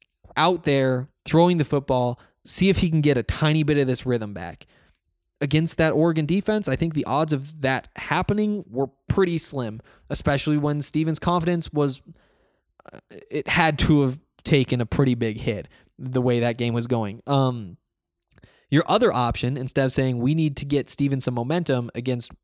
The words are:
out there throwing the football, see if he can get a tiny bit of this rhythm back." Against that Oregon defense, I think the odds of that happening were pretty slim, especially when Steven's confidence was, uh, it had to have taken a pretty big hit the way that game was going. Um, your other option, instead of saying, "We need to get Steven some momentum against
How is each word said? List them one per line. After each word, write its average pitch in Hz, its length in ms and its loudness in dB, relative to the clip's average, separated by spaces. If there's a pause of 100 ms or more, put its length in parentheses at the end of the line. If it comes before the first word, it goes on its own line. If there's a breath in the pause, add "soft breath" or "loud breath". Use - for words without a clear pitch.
(360)
out 170 280 2
there 131 440 2 (160)
throwing 170 360 4
the 139 60 2
football, 127 540 0 (240 soft breath)
see - 260 2
if 185 80 4
he 175 120 2
can 160 100 2
get 143 160 4
a 120 60 0
tiny 156 400 0
bit 147 160 2
of 143 80 2
this 127 220 -4
rhythm 110 260 -2
back." 87 320 -12 (720 soft breath)
Against 151 380 0
that 160 140 2
Oregon 156 340 2
defense, 202 420 -2
I 131 80 0
think 160 200 -2
the 147 100 -2
odds 156 260 -2
of 147 300 -6
that 131 340 -2
happening 208 720 -2
were 131 200 -4 (200)
pretty 180 300 2
slim, 120 440 -6 (280 soft breath)
especially 147 480 0
when 147 240 0
Steven's 156 380 -2
confidence 175 520 2
was, 143 300 0 (920)
uh, - 80 -20 (300)
it - 200 -6
had 160 300 2
to 147 220 4
have 135 180 0 (240)
taken 127 380 2
a 113 60 -2
pretty 135 260 2
big 113 280 -4
hit 101 260 -6 (320 soft breath)
the 127 240 -4
way 123 160 2
that 117 180 0
game 120 160 -2
was 117 140 -2
going. 113 400 -2
Um, 127 500 0 (920 soft breath)
your 147 160 4
other 214 260 4
option, 123 440 -2
instead 135 280 0
of 131 60 0
saying, 131 260 0
"We 127 160 0
need 156 240 0
to 147 80 -8
get 139 240 -2
Steven 139 320 -2
some 127 140 -4
momentum 127 580 -2
against 120 380 -6 (120)